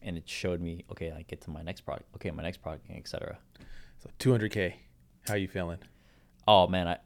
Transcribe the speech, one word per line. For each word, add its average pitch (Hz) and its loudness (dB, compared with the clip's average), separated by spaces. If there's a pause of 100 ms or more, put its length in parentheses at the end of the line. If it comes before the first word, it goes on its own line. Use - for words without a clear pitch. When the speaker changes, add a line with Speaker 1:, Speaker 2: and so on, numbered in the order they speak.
Speaker 1:
and 85 -6
it 78 -12
showed 87 -2
me, 85 -6
okay, 82 -8
I 78 -12
get - -12
to - -12
my 78 -10
next 82 -10
product. - -10
Okay, - -6
my 78 -8
next 85 -6
product, 78 -10
et - -14
cetera. - -8 (640)
Speaker 2:
So - -16
two 131 4
hundred 107 2
K, 90 -2 (480)
how 101 0
you 98 0
feeling? 87 -4 (720)
Speaker 1:
Oh 92 12
man, 90 2
I, 85 0